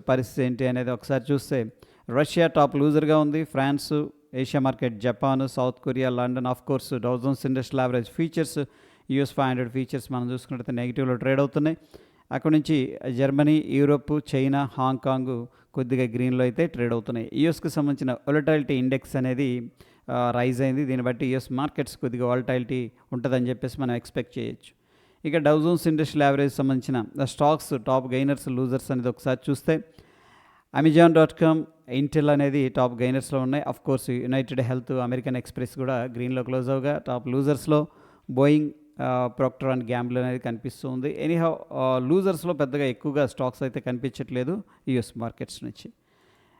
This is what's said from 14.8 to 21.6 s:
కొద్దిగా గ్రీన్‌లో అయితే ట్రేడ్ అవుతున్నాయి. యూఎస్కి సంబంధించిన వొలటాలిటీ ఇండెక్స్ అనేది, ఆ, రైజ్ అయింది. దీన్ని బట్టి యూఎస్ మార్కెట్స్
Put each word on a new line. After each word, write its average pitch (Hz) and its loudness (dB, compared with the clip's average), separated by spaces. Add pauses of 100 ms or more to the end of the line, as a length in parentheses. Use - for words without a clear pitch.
కొద్దిగా 127 0
గ్రీన్‌లో 127 0
అయితే 131 2
ట్రేడ్ 120 -2
అవుతున్నాయి. 117 -4
యూఎస్కి 160 2
సంబంధించిన 143 0
వొలటాలిటీ 143 0
ఇండెక్స్ 131 0
అనేది, 127 -2 (400)
ఆ, 123 0
రైజ్ 123 2
అయింది. 135 0
దీన్ని 127 0
బట్టి 123 -2
యూఎస్ 127 -2
మార్కెట్స్ 139 -4